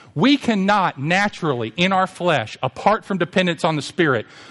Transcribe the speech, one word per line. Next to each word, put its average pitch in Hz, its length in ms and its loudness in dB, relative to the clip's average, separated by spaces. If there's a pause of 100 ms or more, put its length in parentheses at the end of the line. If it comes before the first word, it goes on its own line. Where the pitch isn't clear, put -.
(160)
We 254 220 4
cannot 196 600 0
naturally, 151 760 -2
in 185 160 0
our 185 160 2
flesh, 151 560 -2
apart 208 400 0
from 196 140 -4
dependence 175 480 0
on 160 100 0
the 143 60 -2
Spirit, 131 440 0 (260)